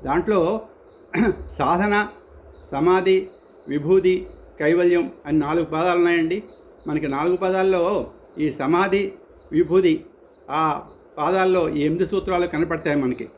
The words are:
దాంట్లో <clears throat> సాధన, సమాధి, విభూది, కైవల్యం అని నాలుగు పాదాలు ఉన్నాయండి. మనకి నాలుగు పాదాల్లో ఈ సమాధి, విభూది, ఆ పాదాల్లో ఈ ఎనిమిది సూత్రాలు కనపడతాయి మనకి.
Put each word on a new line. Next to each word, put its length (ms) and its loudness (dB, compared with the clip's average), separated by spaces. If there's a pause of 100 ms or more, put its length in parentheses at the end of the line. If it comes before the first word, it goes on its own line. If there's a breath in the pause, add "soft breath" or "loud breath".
దాంట్లో 560 0 (440)
<clears throat> 540 -2
సాధన, 500 0 (640)
సమాధి, 540 2 (420)
విభూది, 580 2 (340)
కైవల్యం 520 2 (140)
అని 120 0
నాలుగు 260 0
పాదాలు 340 0
ఉన్నాయండి. 440 0 (440)
మనకి 220 -4
నాలుగు 280 0
పాదాల్లో 720 0 (280)
ఈ 140 -2
సమాధి, 600 0 (400)
విభూది, 520 2 (460)
ఆ 320 -2 (360)
పాదాల్లో 500 2
ఈ 120 -4
ఎనిమిది 260 0
సూత్రాలు 400 -2
కనపడతాయి 500 -2
మనకి. 420 -2